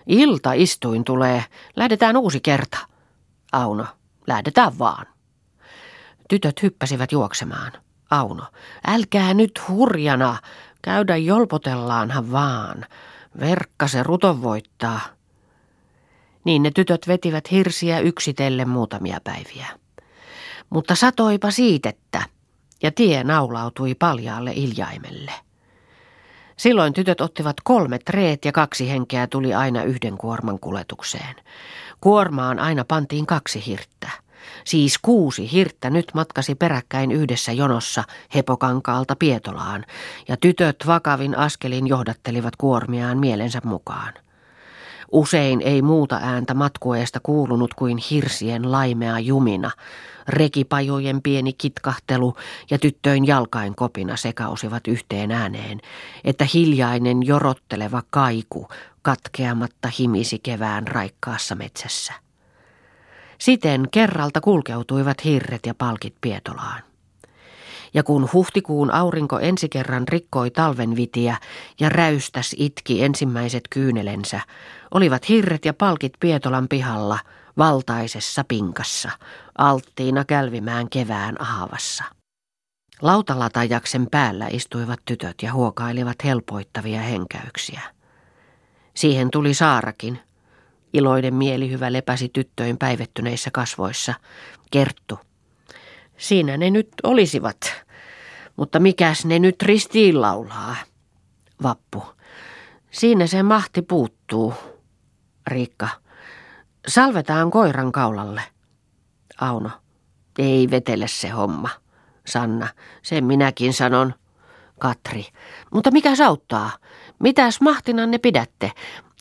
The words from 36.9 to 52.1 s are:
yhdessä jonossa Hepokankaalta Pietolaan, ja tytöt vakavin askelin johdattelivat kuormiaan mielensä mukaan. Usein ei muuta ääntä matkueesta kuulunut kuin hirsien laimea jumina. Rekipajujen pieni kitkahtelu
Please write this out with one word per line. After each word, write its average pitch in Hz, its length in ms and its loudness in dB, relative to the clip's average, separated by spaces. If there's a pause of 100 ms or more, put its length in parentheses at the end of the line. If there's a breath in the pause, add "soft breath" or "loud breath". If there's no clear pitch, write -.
yhdessä 127 400 0
jonossa 120 520 0 (300 loud breath)
Hepokankaalta 131 800 0
Pietolaan, 104 680 -2 (440 loud breath)
ja 127 80 -2
tytöt 175 400 4 (100)
vakavin 143 520 0
askelin 131 480 -2
johdattelivat 117 720 -2
kuormiaan 123 640 0
mielensä 120 460 0
mukaan. - 500 -8 (1000 loud breath)
Usein 143 480 4
ei 139 220 2
muuta 143 400 2
ääntä 123 320 -2
matkueesta 127 680 -2
kuulunut 123 520 0
kuin 120 240 -2
hirsien 123 720 -2
laimea 117 460 0
jumina. 117 520 2 (580 loud breath)
Rekipajujen 139 920 0
pieni 135 300 0
kitkahtelu 131 800 -2 (360 loud breath)